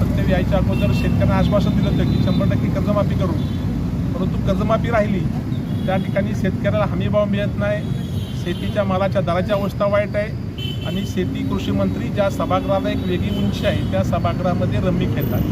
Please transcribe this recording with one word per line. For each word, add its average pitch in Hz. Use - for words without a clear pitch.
सत्तेत -
यायच्या 185
अगोदर -
शेतकऱ्यांना -
आश्वासन 196
दिलं -
होतं -
की -
शंभर 185
टक्के -
कर्जमाफी 196
करू, 190
परंतु -
कर्जमाफी 214
राहिली, 208
त्या 190
ठिकाणी 196
शेतकऱ्याला 202
हमीभाव 202
मिळत 202
नाही, 208
शेतीच्या 196
मालाच्या 190
दराची 175
अवस्था 202
वाईट 202
आहे 208
आणि 190
शेती -
कृषी -
मंत्री 196
ज्या -
सभागृहाला 185
एक -
वेगळी 185
उंची -
आहे, 156
त्या 190
सभागृहामध्ये 175
रम्मी 180
खेळतात. -